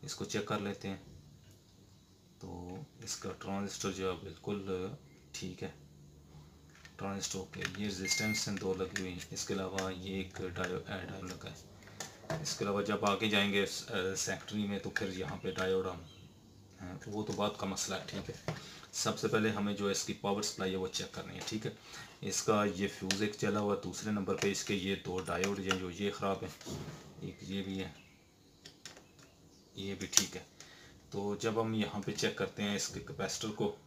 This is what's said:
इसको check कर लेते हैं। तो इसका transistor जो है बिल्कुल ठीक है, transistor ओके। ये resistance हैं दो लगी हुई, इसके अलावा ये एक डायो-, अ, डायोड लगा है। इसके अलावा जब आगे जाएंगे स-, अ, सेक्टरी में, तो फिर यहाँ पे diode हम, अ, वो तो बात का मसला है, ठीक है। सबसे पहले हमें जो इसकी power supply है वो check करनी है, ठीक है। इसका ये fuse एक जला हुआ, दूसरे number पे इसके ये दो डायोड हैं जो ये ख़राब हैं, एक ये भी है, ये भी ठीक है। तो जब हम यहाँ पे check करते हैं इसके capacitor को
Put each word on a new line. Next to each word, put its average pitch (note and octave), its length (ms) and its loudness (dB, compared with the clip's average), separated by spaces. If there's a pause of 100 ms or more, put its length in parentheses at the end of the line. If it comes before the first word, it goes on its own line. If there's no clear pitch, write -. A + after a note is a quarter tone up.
इसको G#2+ 200 -4
check G#2 220 0
कर G#2+ 140 0
लेते G2+ 260 -2
हैं। F#2+ 100 -2 (1400)
तो F2+ 440 -6 (180)
इसका - 260 -4 (120)
transistor G2 500 0
जो F#2 200 2
है F2+ 120 0
बिल्कुल F#2+ 760 -2 (380)
ठीक F#2 280 -6
है, F#2 100 -4 (1300)
transistor G2 400 -2
ओके। F#2 220 -8
ये F#2+ 260 -2
resistance G2+ 600 2
हैं G2+ 100 0
दो F#2+ 180 2
लगी F#2 260 0
हुई, F2+ 160 -2 (160)
इसके - 200 -2
अलावा F#2+ 380 0
ये F#2+ 280 -2
एक F2 220 -4 (120)
डायो-, F2+ 280 0
अ, G#2 200 -4
डायोड F#2+ 280 -6
लगा - 200 -8
है। - 920 -8
इसके - 240 0
अलावा G2+ 180 4
जब G#2 220 2
आगे G2+ 240 6
जाएंगे G2+ 360 8
स-, - 180 -4
अ, F#2+ 340 0
सेक्टरी G2+ 500 0
में, G2+ 120 0
तो F#2+ 100 -4
फिर F#2 300 0
यहाँ F#2+ 180 -2
पे F#2+ 160 -2
diode F#2 340 4
हम, F2 180 -6 (760)
अ, F#2 260 -8
वो G#2+ 160 -2
तो G2+ 100 0
बात G2+ 260 2
का G2+ 80 0
मसला F#2+ 280 0
है, F2+ 120 -4
ठीक F#2+ 220 -4
है। - 380 -6 (280)
सबसे A2 320 2
पहले G#2+ 220 6
हमें G#2 260 2
जो G2+ 160 2
इसकी G2 220 0
power G2+ 300 2
supply F#2+ 260 0
है F#2+ 80 0
वो F#2 120 0
check - 260 -2
करनी F#2 180 -6
है, F#2 140 -6
ठीक A2 180 0
है। A2 120 -2 (460)
इसका G#2 420 6
ये F#2+ 240 2
fuse G2 340 2
एक G#2 160 0
जला G#2 200 4
हुआ, G2+ 160 4
दूसरे F2+ 360 -2
number G2 240 2
पे G2+ 160 4
इसके G2 240 2
ये F#2+ 200 4 (100)
दो F#2 140 0
डायोड F#2 400 2
हैं F#2+ 200 2
जो F#2 100 -2
ये G2 220 0
ख़राब G2 320 0
हैं, F2+ 60 -4 (720)
एक F#2 200 -8
ये G2 180 -2
भी F#2+ 160 -2
है, F#2 160 -2 (1800)
ये G2 180 -2
भी F3+ 120 -4
ठीक - 280 6
है। - 100 -8 (680)
तो G2+ 300 2
जब A2 180 4
हम A2 160 4
यहाँ G#2 260 2
पे G2+ 120 -2
check G2+ 240 2
करते G2 260 0
हैं G2+ 120 2
इसके - 260 -2
capacitor - 520 -2
को G#2+ 140 2 (200)